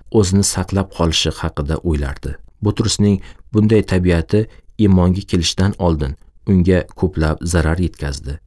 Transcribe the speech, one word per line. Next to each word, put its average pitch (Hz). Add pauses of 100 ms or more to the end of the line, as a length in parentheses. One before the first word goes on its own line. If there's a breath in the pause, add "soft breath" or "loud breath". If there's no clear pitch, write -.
o'zini 98
saqlab 95
qolishi 80
haqida 78
o'ylardi. 71 (220)
Butrusning 104 (240 loud breath)
bunday 107
tabiati 90 (300 soft breath)
iymonga 92
kelishidan 92
oldin 76 (260)
unga 92
ko'plab 80
zarar 85
yetkazdi. 73